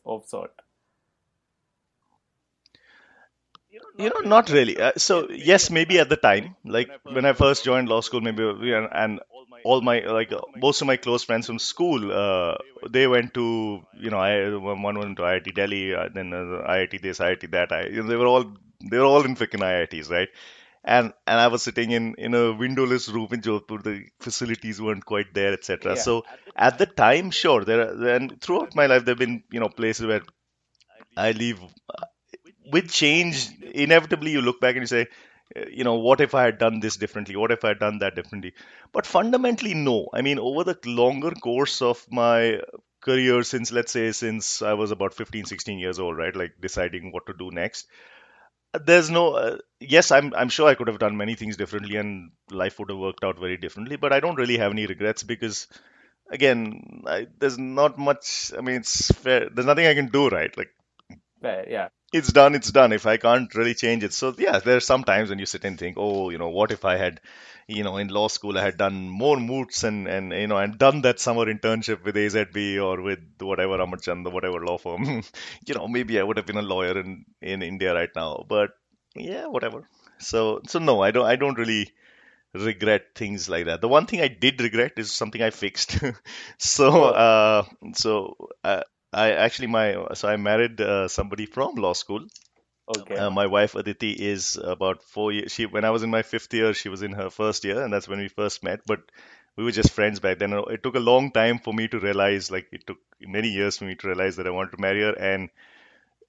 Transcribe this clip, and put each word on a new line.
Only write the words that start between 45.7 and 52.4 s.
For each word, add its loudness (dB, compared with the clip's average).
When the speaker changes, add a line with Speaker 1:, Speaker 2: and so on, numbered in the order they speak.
Speaker 2:
years -6
old, -4
right? -4
Like, -6
deciding -6
what -12
to -12
do -14
next. -6
There's 6
no, 4
uh, -2
yes, 4
I'm, 4
I'm 0
sure 4
I 8
could -4
have -2
done -2
many -4
things -8
differently -6
and -8